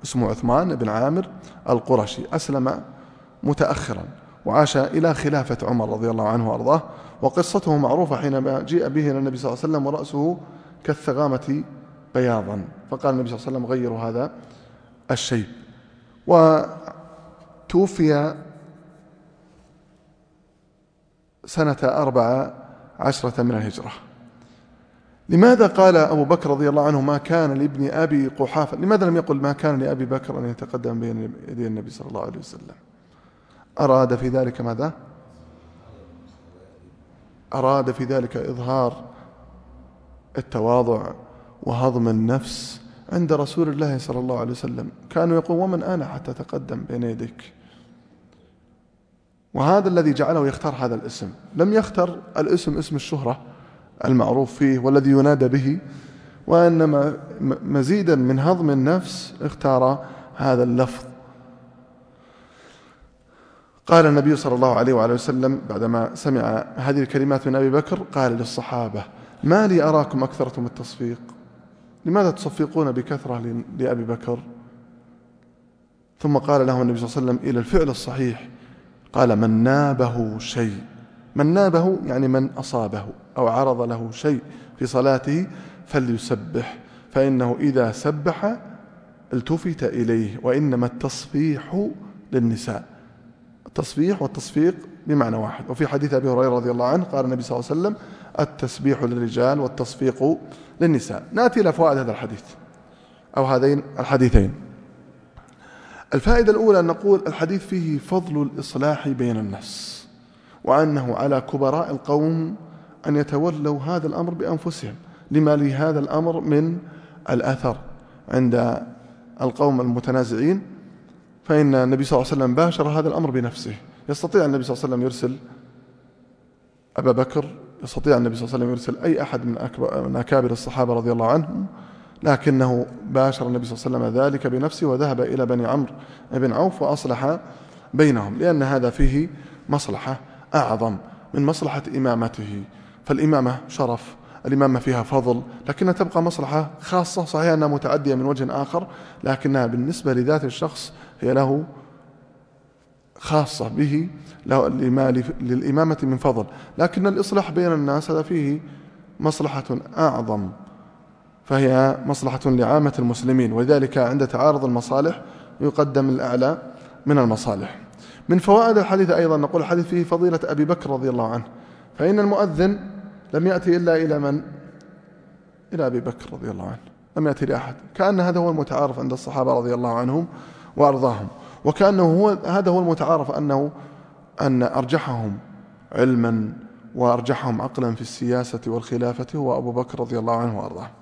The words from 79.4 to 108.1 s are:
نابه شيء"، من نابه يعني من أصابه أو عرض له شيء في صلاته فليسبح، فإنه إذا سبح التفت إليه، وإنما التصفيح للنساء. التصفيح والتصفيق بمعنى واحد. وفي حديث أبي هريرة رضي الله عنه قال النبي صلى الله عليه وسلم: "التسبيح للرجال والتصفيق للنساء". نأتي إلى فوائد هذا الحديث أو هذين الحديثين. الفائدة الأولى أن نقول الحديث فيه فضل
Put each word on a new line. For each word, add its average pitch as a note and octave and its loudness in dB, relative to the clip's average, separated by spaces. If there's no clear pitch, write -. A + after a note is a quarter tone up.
نابه A#2+ 2
شيء"، A2 -4
من C#3+ 2
نابه F#3 4
يعني C3 0
من C3 2
أصابه G#2+ -4
أو A#2+ 2
عرض B2 2
له A#2 -4
شيء C#3 -2
في C3 -4
صلاته C#3 0
فليسبح، A#2 -4
فإنه C3 2
إذا B2+ 2
سبح D3+ -2
التفت D#3 -4
إليه، A2+ -2
وإنما B2+ 2
التصفيح D3 -4
للنساء. A2+ -2
التصفيح E3 -2
والتصفيق D3 0
بمعنى A#2+ 2
واحد. G#2+ -6
وفي C#3 -2
حديث C#3+ 0
أبي C3+ 2
هريرة B2+ 4
رضي B2 0
الله A#2+ 0
عنه E3+ 2
قال C#3 -2
النبي B2+ -2
صلى A#2+ -4
الله A#2+ -8
عليه D#3 -2
وسلم: G#3 -2
"التسبيح C3+ -2
للرجال A#2+ 0
والتصفيق C3 -2
للنساء". D3+ 0
نأتي A#3 4
إلى F3+ 4
فوائد D#3 4
هذا A#2+ -4
الحديث A2 -8
أو C3+ 2
هذين C3+ 2
الحديثين. A#2+ 4
الفائدة G#3+ 6
الأولى G#3+ 6
أن E3+ 2
نقول F#3+ 2
الحديث E3 -2
فيه D#3+ -2
فضل E3 -2